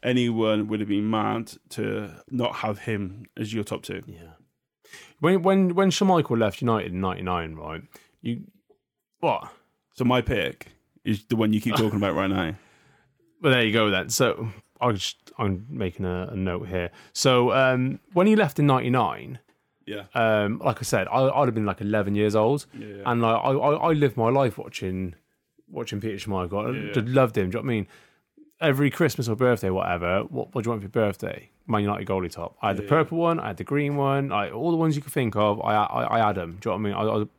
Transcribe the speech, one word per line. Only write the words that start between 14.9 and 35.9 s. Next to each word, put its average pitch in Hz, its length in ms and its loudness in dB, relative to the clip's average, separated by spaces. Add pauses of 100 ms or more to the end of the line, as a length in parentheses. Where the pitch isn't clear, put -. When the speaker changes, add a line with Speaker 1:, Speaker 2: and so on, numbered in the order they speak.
Speaker 2:
just, - 260 -6 (200)
I'm 101 300 -2
making 101 380 -6
a, 90 260 -4
a - 40 -8
note 92 320 -4
here. 90 220 -4 (220)
So, 127 400 4
um, 131 480 2 (140)
when 175 120 4
he 220 80 6
left 202 240 2
in 151 80 4
ninety-nine, 120 720 0 (480)
Speaker 1:
Yeah. 101 180 -10 (100)
Speaker 2:
um, 110 500 2
like 127 140 0
I - 60 -10
said, 95 240 0
I, 131 200 2
I'd 143 160 2
have 120 100 0
been, 110 120 -2
like, 98 160 -4
eleven 104 320 0
years 104 200 2
old, 113 380 2
Speaker 1:
Yeah, 110 140 -14
yeah. 101 180 -14
Speaker 2:
and, 120 160 0
like, 113 160 4
I, 127 140 0
I, 143 240 2
I 165 180 0
lived 147 240 2
my 117 140 2
life 131 260 2
watching, 92 580 -6 (540)
watching 117 320 -8
Peter 107 160 -6
Schmeichel. 98 500 -4
I 120 120 -4
Speaker 1:
Yeah, 104 80 -8
yeah. 104 80 -10
Speaker 2:
just 113 140 0
loved 127 280 4
him. 92 140 0
Do 110 80 -4
you - 40 -6
know - 40 -6
what 127 60 -2
I 113 40 0
mean? 101 100 -2 (720)
Every 143 320 2
Christmas 131 380 0
or 110 80 0
birthday, 120 320 2
whatever, 90 640 0
"What, - 240 -6
what 120 100 -2
do 113 40 0
you - 20 0
want 113 100 -2
for 101 60 -12
your 110 200 0
birthday?" - 440 -6 (160)
Man 107 160 0
United 101 260 -2
goalie 92 240 -2
top. - 300 -10
I - 60 0
had 95 100 0
the 101 60 -6
Speaker 1:
Yeah, - 20 -12
yeah. - 20 -12
Speaker 2:
purple 160 300 2
one, 170 200 2
I - 100 -6
had 95 100 -10
the - 60 -8
green 143 320 -2
one, 139 340 0
like, 101 240 -2
all 143 160 -2
the 165 80 2
ones 160 180 2
you 147 60 -4
could - 100 -14
think 120 240 0
of. 104 240 2
I, - 140 0
I, 92 460 0